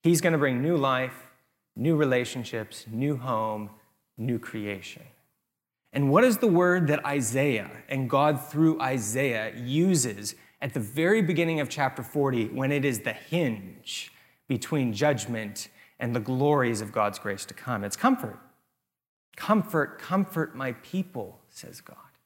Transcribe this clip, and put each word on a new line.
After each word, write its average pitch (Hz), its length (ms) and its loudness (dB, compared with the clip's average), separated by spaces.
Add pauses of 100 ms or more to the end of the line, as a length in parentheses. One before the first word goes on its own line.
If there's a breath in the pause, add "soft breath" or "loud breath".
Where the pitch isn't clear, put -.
He's 170 180 4
gonna 165 160 2
bring 131 240 2
new 165 160 2
life, 131 480 0 (500)
new 156 220 2
relationships, 123 920 -2
new 135 280 -2
home, 110 520 -4 (480)
new 117 220 -2
creation. 104 640 -10 (880)
And 139 180 2
what 180 140 8
is 240 140 6
the 240 100 2
word 180 400 6
that 147 180 2
Isaiah 131 840 0
and 135 200 -4
God 143 320 4
through 160 380 2
Isaiah 120 760 -2
uses 127 800 0 (280 soft breath)
at 135 120 -6
the 143 60 -2
very 160 420 2
beginning 165 380 0
of 135 100 -4
chapter 135 340 -2
forty 131 440 0
when 135 240 -2
it 143 140 0
is 120 160 -2
the 120 100 -4
hinge 110 1000 -6 (340 soft breath)
between 127 460 -2
judgment 117 760 -2 (320 soft breath)
and 120 160 -2
the 120 60 0
glories 127 580 2
of 107 140 -8
God's 104 260 0
grace 98 260 -6
to - 80 -16
come? 110 300 -6
It's 101 140 -6
comfort. 226 420 0 (960)
"Comfort, 170 640 0
comfort 180 560 -2
my 127 160 -6
people," 117 800 -8
says - 320 -18
God. - 160 -20 (280)